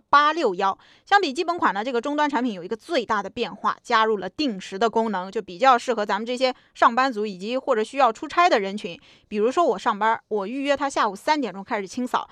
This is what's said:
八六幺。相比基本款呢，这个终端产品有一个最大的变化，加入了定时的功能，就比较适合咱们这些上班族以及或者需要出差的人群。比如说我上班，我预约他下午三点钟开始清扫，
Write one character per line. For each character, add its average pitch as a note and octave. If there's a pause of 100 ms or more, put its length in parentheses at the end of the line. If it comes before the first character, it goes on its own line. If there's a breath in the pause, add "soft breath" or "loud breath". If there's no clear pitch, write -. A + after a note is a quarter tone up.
八 D4
六 C#4+
幺。 G3 (280 soft breath)
相 G4+
比 D4
基 E4+
本 F4
款 G#3
呢， G3+
这 C4
个 A#3
终 D4
端 D4
产 C#4
品 A#3
有 E3+
一 F#3
个 A3+
最 C4
大 G#3
的 F#3+
变 G3
化， G3+
加 A3
入 A3
了 F#3
定 B3
时 F#3+
的 A3+
功 A3+
能， F#3+
就 G#3+
比 F3
较 B3
适 B3
合 G#3+
咱 G#3
们 A3
这 B3
些 B3 (200 soft breath)
上 B3+
班 C4
族 G#3
以 G3
及 A3
或 C4
者 A3
需 C4+
要 B3
出 D#4
差 F4
的 C#4+
人 F#3+
群。 F#3+ (300 soft breath)
比 G#3
如 A3
说 F4
我 G#3
上 A3
班， A3 (100)
我 G#3
预 C4
约 C#4
他 C#4
下 C4+
午 F#3+
三 D4+
点 A3+
钟 G3
开 A3
始 G3
清 B3
扫， -